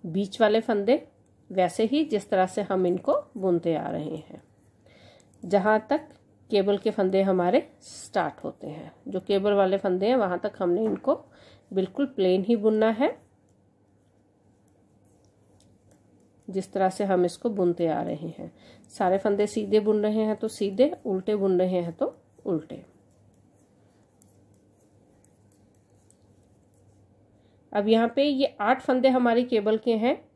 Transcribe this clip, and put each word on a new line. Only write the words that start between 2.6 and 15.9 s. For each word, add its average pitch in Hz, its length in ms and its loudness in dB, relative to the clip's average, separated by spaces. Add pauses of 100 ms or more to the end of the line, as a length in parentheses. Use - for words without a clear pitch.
हम 190 240 0
इनको 180 260 0 (240)
बुनते 175 380 0
आ - 140 -4
रहे 160 280 -8
हैं, - 260 -18 (1000)
जहाँ 202 460 2
तक 302 180 -2 (420)
केबल 202 280 2
के 214 120 -2
फंदे 190 320 0
हमारे 185 580 2
स्टार्ट - 640 -6
होते - 220 -12
हैं, 156 260 -14 (160)
जो 190 120 -6
केबल 202 320 0
वाले 196 260 2
फंदे 190 280 0
हैं 247 100 2
वहाँ 185 220 0
तक 202 200 -6
हमने 185 260 0
इनको 214 400 -2 (480)
बिल्कुल 190 340 -2
प्लेन 185 380 0
ही 233 120 2
बुनना 214 340 2
है, 262 320 -2 (3250)